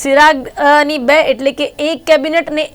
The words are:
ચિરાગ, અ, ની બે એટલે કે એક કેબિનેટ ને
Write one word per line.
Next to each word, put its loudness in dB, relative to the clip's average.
ચિરાગ, 2
અ, 2
ની -4
બે 2
એટલે -2
કે -8
એક -4
કેબિનેટ 0
ને -6